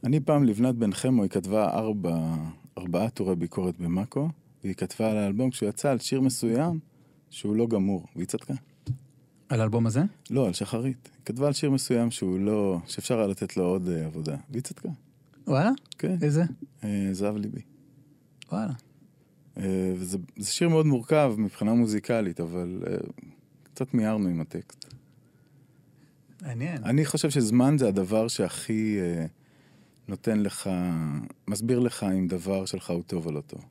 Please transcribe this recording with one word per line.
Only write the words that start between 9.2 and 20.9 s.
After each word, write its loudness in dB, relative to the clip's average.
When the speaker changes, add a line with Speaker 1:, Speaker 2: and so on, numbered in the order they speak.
Speaker 2:
על 2
האלבום 2
הזה? 2
Speaker 1:
לא, 2
על 0
שחרית. -4
היא -20
כתבה -2
על 2
שיר 0
מסוים 2
שהוא -2
לא... 2
שאפשר -2
היה 2
לתת -4
לו 2
עוד, 0
אה, -2
עבודה, -6
והיא -6
צדקה. -10
Speaker 2:
וואלה? 4
Speaker 1:
כן. -2
Speaker 2:
איזה? 4
Speaker 1:
אה, 0
זהב 0
ליבי. -6
Speaker 2:
וואלה. -4
Speaker 1:
אה, -6
וזה, -6
זה -6
שיר 2
מאוד 6
מורכב 4